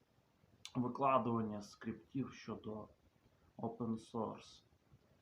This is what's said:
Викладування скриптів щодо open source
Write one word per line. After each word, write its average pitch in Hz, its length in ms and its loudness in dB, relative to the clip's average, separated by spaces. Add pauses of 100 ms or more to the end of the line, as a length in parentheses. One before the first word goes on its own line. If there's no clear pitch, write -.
(760)
Викладування 120 840 4
скриптів - 720 -6
щодо 107 560 -8 (680)
open 113 540 -2
source - 520 -2 (580)